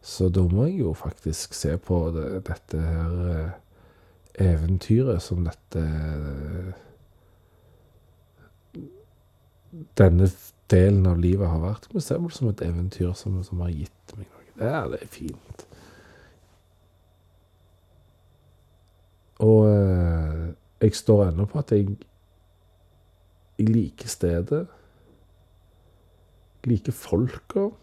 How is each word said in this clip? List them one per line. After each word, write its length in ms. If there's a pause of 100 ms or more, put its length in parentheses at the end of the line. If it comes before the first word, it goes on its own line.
Så 320
da 160
må 160
jeg 160
jo 160
faktisk 560
se 240
på 200 (180)
det, 320
dette 340
her, 360 (120)
eh, 200 (920)
eventyret 800
som 240
dette, 360
eh, 920 (3250)
denne 280
f-, 280 (180)
delen 340
av 160
livet 260
har 140
vært. 280
Jeg 40
må 80
se 160
på 140
det 80
som 100
et 160
eventyr 520
som, 280
som 160
har 140
gitt 420
meg 80
noe. 220 (100)
Ja, 320
det 140
er 80
fint. 560 (3750)
Og, 280
eh, 760 (340)
jeg 160
står 300
ennå 180
på 160
at 160
jeg, 160 (1700)
jeg 80
liker 400
stedet. 560 (2000)
Jeg 120
liker 240
folka. 720 (140)